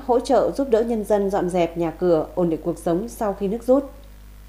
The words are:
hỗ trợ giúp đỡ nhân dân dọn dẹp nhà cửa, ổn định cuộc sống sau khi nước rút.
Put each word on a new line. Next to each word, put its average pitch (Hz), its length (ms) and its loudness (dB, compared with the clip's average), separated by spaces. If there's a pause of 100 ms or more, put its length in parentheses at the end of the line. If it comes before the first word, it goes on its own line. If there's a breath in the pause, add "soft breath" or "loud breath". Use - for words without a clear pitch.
hỗ 254 140 4
trợ 226 360 2
giúp 269 140 -2
đỡ 220 120 4
nhân 233 220 -2
dân 202 260 2
dọn 185 180 0
dẹp 170 300 0
nhà 165 120 -2
cửa, 160 440 0
ổn 175 160 0
định 156 140 -2
cuộc 160 140 -4
sống 185 300 -2
sau 214 240 -4
khi 196 160 -4
nước 226 180 -4
rút. 277 240 4 (580)